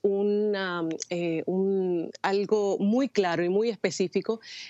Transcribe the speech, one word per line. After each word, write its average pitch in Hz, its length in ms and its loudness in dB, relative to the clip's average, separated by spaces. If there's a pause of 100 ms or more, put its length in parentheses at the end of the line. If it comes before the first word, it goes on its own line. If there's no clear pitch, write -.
una, 202 840 0 (220)
eh, 170 380 -2
un, 185 640 0 (100)
algo 202 560 0
muy 226 320 2
claro 175 340 0
y 175 60 0
muy 208 200 2
específico 196 720 -2 (280)